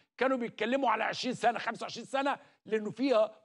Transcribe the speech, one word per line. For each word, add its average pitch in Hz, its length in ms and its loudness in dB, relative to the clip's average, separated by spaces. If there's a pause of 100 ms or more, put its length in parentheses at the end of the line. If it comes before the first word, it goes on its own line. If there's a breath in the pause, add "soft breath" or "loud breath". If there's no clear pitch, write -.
(180 soft breath)
كانوا 262 180 2
بيتكلموا 240 540 0
على 220 140 0
عشرين 220 300 -2
سنه، 226 240 2
خمسة - 260 -6
وعشرين 233 220 -10
سنه، 269 320 -2 (280 soft breath)
لانه 214 240 -2
فيها 233 540 2